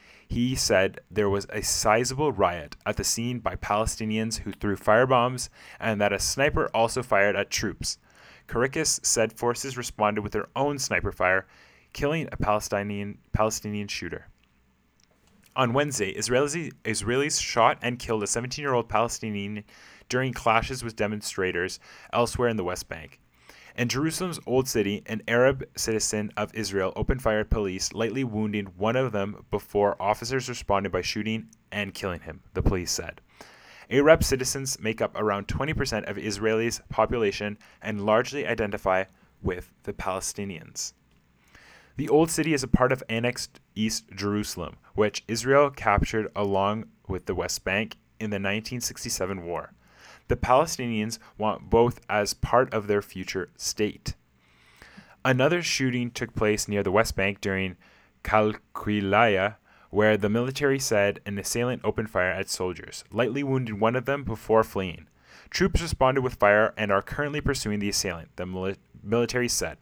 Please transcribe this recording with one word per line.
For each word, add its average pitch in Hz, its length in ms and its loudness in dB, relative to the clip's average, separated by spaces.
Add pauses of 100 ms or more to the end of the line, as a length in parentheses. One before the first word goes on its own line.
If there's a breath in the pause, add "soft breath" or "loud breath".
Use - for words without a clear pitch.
(280 soft breath)
He 123 260 0
said 95 460 2 (100)
there 101 180 2
was 98 220 0
a - 120 -6
sizable 123 680 0
riot 87 440 0 (100)
at 107 100 -2
the 101 80 -4
scene 123 340 -2
by 95 180 -6
Palestinians 110 800 -2
who 101 140 -8
threw 101 240 -2
firebombs 123 720 4 (300 loud breath)
and 107 220 -2
that 101 120 4
a 98 60 2
sniper 147 560 0
also 113 280 2
fired 101 340 4
at 101 140 -2
troops. - 480 -4 (500 loud breath)
Karikas 135 560 0
said 117 280 2
forces 120 440 -4
responded 107 460 0
with 104 100 -6
their 107 240 -4
own 143 220 0
sniper 95 340 -2
fire, 95 340 2 (460 soft breath)
killing 147 400 -2
a - 40 -10
Palestinian, 101 800 -2 (140)
Palestinian 104 560 -2
shooter. - 400 -10 (1300)
On 127 160 2
Wednesday, 131 420 0
Israelis, 143 580 -2 (120)
Israelis 120 560 -2
shot 123 400 4
and 120 180 -4
killed 110 260 -4
a - 20 -4
seventeen-year-old 127 640 -2
Palestinian 107 760 -2 (460 loud breath)
during 127 240 -2
clashes 117 500 2
with 113 140 -8
demonstrators 95 800 -2 (340 loud breath)
elsewhere 120 360 2
in 113 80 -2
the 98 80 -2
West 90 240 -6
Bank. 80 320 -14 (560 loud breath)
In 123 120 0
Jerusalem's 160 580 -4
Old 131 220 2
City, 101 380 0
an 110 200 -8
Arab 131 380 4 (120)
citizen 107 600 -2
of 104 180 -4
Israel 98 400 -2
opened 123 280 -2
fire 107 180 2
at 104 100 -2
police, 95 420 -2
lightly 113 300 -2
wounding 107 440 -2 (100)
one 107 180 0
of 131 180 0
them 101 380 -4
before 101 500 2
officers 117 480 -2
responded 98 440 -2
by 92 80 0
shooting 110 480 -4 (240)
and 101 220 -6
killing 90 260 -6
him, 78 200 -14 (120)
the 92 100 -2
police 90 300 0
said. - 280 -8 (720 loud breath)
Arab 147 320 6
citizens 131 580 -2
make 110 200 -2
up 107 160 -2
around 104 300 0
twenty 143 260 -2
percent 127 340 -2
of 104 100 -6
Israelis' 110 720 0
population 104 720 0 (220 soft breath)
and 101 240 -6
largely 120 420 2
identify 101 580 0 (380 soft breath)
with 90 300 -6 (120)
the 104 80 -6
Palestinians. - 1000 -8 (1040 soft breath)
The 147 120 -4
Old 156 220 6
City 156 240 0
is 131 80 0
a 135 60 -6
part 127 240 6
of 123 160 -2
annexed 117 520 -4 (140)
East 110 300 -2 (100)
Jerusalem, 101 600 -4 (180 soft breath)
which 104 340 0
Israel 135 420 4
captured 107 640 0
along 101 520 0 (220)
with 95 180 -6
the 98 80 -2
West 87 300 -4
Bank 104 320 -2 (240)
in 110 100 -6
the 101 80 -2
nineteen 107 420 -4
sixty-seven 95 640 -6
war. 85 280 -6 (540 loud breath)
The - 100 0
Palestinians 120 800 2 (180 loud breath)
want 107 320 -2
both 113 400 4
as 104 240 0
part - 400 2
of 107 140 -2
their 101 160 2
future 92 560 -8
state. - 560 -4 (1080 loud breath)
Another 135 400 4
shooting 123 480 -2
took - 240 -8
place 107 320 0
near 101 160 0
the 95 80 -2
West 107 240 2
Bank 98 280 -2
during 95 340 -2 (480 soft breath)
Kalkilaya, 104 1300 2 (340 soft breath)
where 107 260 4
the 101 140 2
military 135 480 0
said 104 480 2
an 101 120 -6
assailant 120 460 -2
opened 107 240 -2
fire 90 240 0
at 95 160 -6
soldiers, - 640 -6
lightly 123 320 0
wounded 127 340 -2
one 113 160 4
of 127 120 -2
them 139 180 -2
before 110 400 4
fleeing. 85 420 -6 (440 loud breath)
Troops 175 320 2
responded 135 400 2
with 127 140 -2
fire 104 400 6
and 104 140 -2
are 101 120 4
currently 147 400 -4
pursuing 110 360 0
the 101 120 -2
assailant, 87 460 -4
the 90 100 -8
mili-, 92 320 -6 (240)
military 120 460 0
said. 80 340 -4